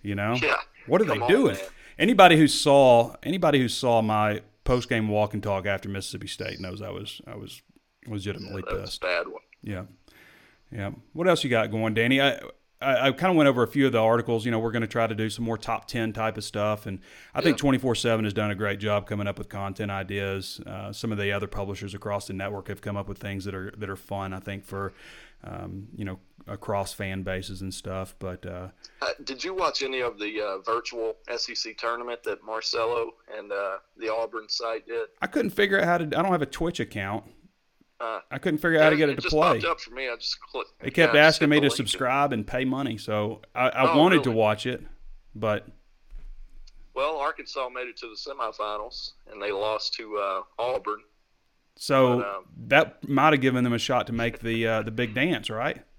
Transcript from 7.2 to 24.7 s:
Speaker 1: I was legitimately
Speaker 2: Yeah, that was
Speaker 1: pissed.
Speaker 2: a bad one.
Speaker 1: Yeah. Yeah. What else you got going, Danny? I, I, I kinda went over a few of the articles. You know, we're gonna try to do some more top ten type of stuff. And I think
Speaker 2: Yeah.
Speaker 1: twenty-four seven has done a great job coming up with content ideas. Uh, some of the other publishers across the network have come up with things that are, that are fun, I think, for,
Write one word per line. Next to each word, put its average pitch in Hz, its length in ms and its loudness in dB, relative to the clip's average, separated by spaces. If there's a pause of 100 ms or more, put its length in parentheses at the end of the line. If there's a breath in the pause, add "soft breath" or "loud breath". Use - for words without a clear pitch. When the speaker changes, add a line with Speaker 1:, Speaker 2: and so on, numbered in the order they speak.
Speaker 1:
I 113 80 -14
was - 260 -16 (460)
legitimately 98 580 -8
Speaker 2:
Yeah, - 80 -4
that 92 60 -4
was 101 100 -10
Speaker 1:
pissed. - 140 -10
Speaker 2:
a - 20 -2
bad 87 220 -2
one. - 140 -14 (200)
Speaker 1:
Yeah. 92 220 -8 (880 soft breath)
Yeah. 101 180 -6 (220)
What 170 160 0
else 170 160 4
you 131 60 0
got 110 200 2
going, 110 240 0
Danny? 123 260 4
I, 139 200 2 (380)
I, 135 300 2
I 131 40 4
kinda 185 200 2
went 156 160 8
over 123 140 4
a 113 40 4
few 139 200 2
of 123 60 4
the 113 80 4
articles. 113 440 4
You 120 60 0
know, 113 80 2
we're 113 120 0
gonna 113 160 -2
try 113 200 0
to 110 80 -2
do 110 160 -2
some 117 160 -6
more 113 100 -2
top 107 300 -6
ten 113 260 -4
type 110 240 -4
of 107 80 -10
stuff. 107 400 -2
And 95 160 -8 (340 loud breath)
I 151 60 -2
think 165 160 4
Speaker 2:
Yeah. - 60 -6
Speaker 1:
twenty-four 131 320 2
seven 110 320 0
has 98 80 -2
done 104 160 0
a 101 40 -2
great 101 260 -4
job 104 260 -2
coming 104 200 -4
up 101 120 -6
with 104 100 -12
content 98 420 -6
ideas. 98 760 -6
Uh, 101 260 -12
some 113 180 -6
of 107 60 -2
the 101 160 -2
other 101 140 -2
publishers 98 480 -8
across 101 320 -6
the 98 80 -10
network 98 340 -8
have 98 140 -10
come 101 140 -6
up 98 120 -6
with 98 80 -10
things 98 300 -8
that 95 80 -8
are, 95 240 -10
that 104 100 -8
are 98 80 -8
fun, 95 380 -8
I 95 60 -10
think, 98 260 -12
for, 98 260 -6 (500 loud breath)